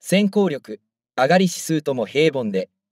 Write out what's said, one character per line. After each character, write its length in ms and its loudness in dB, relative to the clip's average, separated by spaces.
先 280 0
行 220 0
力、 300 -12
上 120 2
が 100 4
り 60 4
指 100 -2
数 280 -4
と 120 -4
も 100 -2
平 340 0
凡 120 -4
で、 180 -4